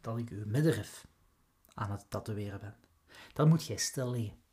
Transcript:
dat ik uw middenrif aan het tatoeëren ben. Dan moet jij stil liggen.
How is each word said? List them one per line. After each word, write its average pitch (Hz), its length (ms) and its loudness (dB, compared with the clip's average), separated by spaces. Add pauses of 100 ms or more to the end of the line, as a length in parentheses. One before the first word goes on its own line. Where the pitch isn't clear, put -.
dat 117 160 -6
ik 117 120 -4
uw 104 160 -8
middenrif 123 640 2 (640)
aan 101 180 -4
het 101 180 -6
tatoeëren 101 500 -6
ben. 101 160 -12 (580)
Dan 151 160 6
moet 160 160 6
jij 107 120 -4
stil 127 340 -2
liggen. 117 260 -2 (160)